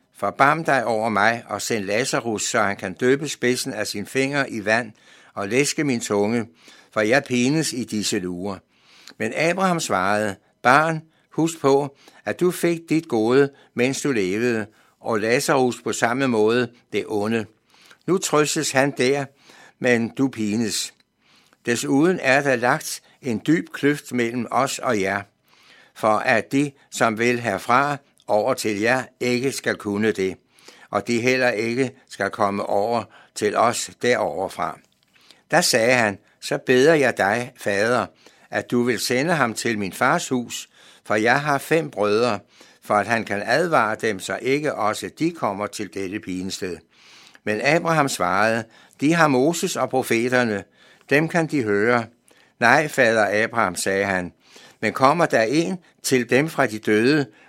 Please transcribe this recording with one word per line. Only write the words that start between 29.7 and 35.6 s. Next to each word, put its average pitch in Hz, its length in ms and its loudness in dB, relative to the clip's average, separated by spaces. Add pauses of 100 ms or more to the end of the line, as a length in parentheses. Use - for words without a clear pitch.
kunne 104 360 -2
det, 95 240 -2 (540)
og 101 160 -2
de 117 140 0
heller 127 300 2
ikke 117 400 -2 (180)
skal 98 220 -6
komme 101 360 -2
over 104 380 -2 (300)
til 101 220 0
os 107 340 0 (120)
deroverfra." 92 760 -2 (720)
Da 156 100 4